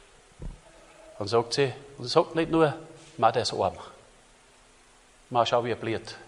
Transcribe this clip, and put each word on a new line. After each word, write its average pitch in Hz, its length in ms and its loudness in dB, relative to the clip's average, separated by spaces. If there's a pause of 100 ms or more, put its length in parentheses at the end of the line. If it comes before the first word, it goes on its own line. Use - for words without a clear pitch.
(1200)
und 104 100 -6
sagt 113 240 2
sie, 135 200 0 (240)
und 123 100 -12
sagt 160 280 2
nicht 160 160 -2
nur, 160 240 4 (420)
„Ma, 117 140 4
der 120 120 0
ist - 100 -4
arm. 104 240 0 (1500)
Ma, 120 160 2
schau, 120 180 2
wie 120 80 -2
er 107 60 -4
blüht. 113 380 -6 (120)